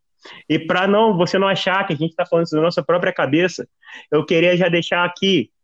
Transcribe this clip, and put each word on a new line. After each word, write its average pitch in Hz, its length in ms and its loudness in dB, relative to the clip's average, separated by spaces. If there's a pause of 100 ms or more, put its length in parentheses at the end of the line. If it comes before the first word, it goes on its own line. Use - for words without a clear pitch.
(480)
E 156 100 0
pra 180 300 -2
não, 208 300 2
você 175 200 0
não 190 120 2
achar 190 360 -2
que - 60 -4
a 135 60 -4
gente 160 180 -4
tá 175 100 -2
falando 170 200 0
isso 156 100 -4
da 151 60 2
nossa 170 200 0
própria 180 300 0
cabeça, 165 560 -2 (420)
eu 156 160 0
queria 175 300 2
já 175 140 2
deixar 175 340 -2
aqui 180 460 -2 (140)